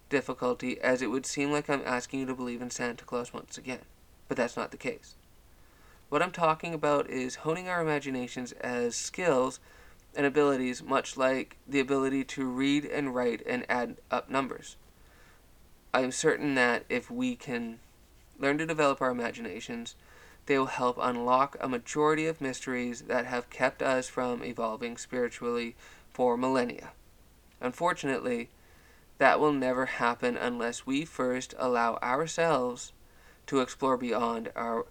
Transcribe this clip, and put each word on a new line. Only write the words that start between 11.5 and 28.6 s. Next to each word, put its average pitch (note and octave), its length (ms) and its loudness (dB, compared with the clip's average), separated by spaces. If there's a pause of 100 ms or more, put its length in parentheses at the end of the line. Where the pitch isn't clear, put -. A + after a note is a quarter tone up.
the C#3 120 2
ability C3+ 440 0
to C3+ 220 -4
read C#3 380 2
and C#3 300 -4
write B2 320 0
and B2 220 -2
add A#2+ 280 -2 (140)
up A#2+ 180 -2
numbers. - 480 -4 (1200)
I B2+ 60 4
am B2+ 100 0
certain C#3+ 460 2
that A#2+ 320 4
if A#2+ 240 -2
we B2 240 -2
can A#2 420 -8 (600)
learn C#3 200 2
to D#3+ 80 -2
develop D3+ 340 2
our C3 100 2
imaginations, B2 840 -6 (520)
they C#3 120 4
will C3 80 2
help B2 340 0
unlock B2 600 2
a - 80 -2
majority D3+ 580 2
of D#3+ 140 -4
mysteries B2 640 -4
that B2 240 0
have B2 240 -4
kept - 320 0
us C3 240 2
from B2 380 -2
evolving A#2 520 -4
spiritually A#2+ 800 -4 (380)
for B2 240 4
millennia. B2+ 540 0 (680)
Unfortunately, B2+ 880 -2 (720)